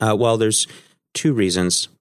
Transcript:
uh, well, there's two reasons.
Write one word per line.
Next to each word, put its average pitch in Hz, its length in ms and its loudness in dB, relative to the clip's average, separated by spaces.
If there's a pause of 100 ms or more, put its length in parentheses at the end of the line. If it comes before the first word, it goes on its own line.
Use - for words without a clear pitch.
uh, 107 180 2
well, 113 160 2
there's 110 320 0 (460)
two - 180 -2
reasons. 92 560 0 (140)